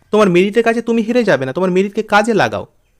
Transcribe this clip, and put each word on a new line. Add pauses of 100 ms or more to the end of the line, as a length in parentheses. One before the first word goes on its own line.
(120)
তোমার
মেরিটের
কাছে
তুমি
হেরে
যাবে
না,
তোমার
মেরিটকে (100)
কাজে
লাগাও। (360)